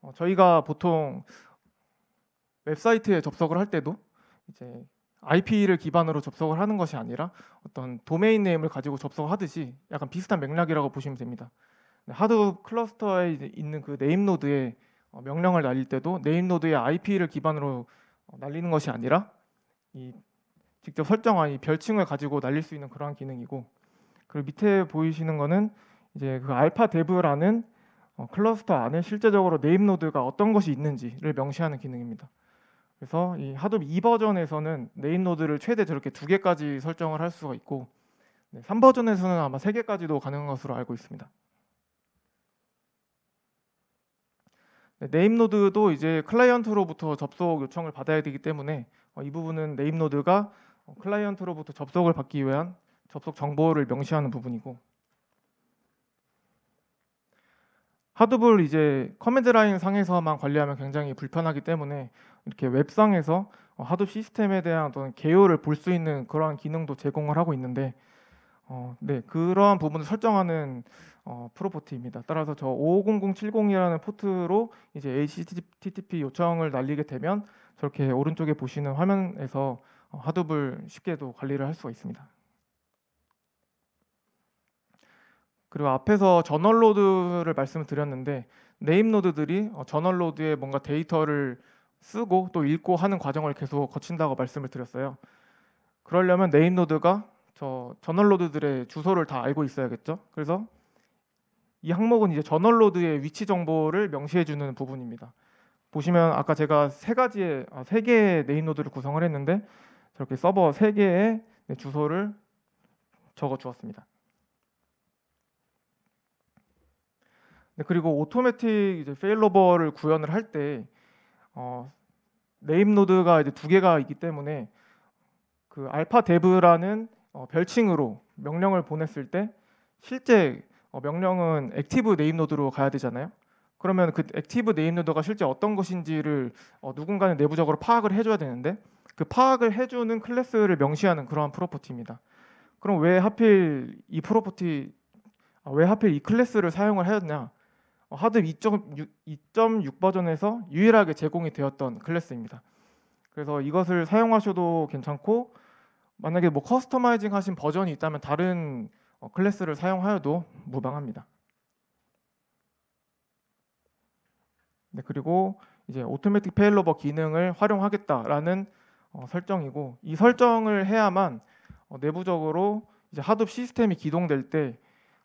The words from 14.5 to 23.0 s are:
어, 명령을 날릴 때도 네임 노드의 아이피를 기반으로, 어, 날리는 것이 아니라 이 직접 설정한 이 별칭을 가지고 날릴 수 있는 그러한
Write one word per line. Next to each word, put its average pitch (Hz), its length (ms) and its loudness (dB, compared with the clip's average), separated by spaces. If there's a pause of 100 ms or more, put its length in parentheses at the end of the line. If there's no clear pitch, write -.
어, 131 80 -20
명령을 160 420 0
날릴 131 220 -2
때도 160 380 -4
네임 170 260 0
노드의 165 260 2
아이피를 170 540 0
기반으로, 143 580 -6 (400)
어, - 120 -20
날리는 151 320 -8
것이 151 200 0
아니라 127 400 0 (600)
이 127 200 -18 (680)
직접 156 220 -6
설정한 190 480 2
이 135 60 -8
별칭을 175 460 -2
가지고 143 360 -4
날릴 143 220 -2
수 160 120 -14
있는 143 140 -16
그러한 147 260 -12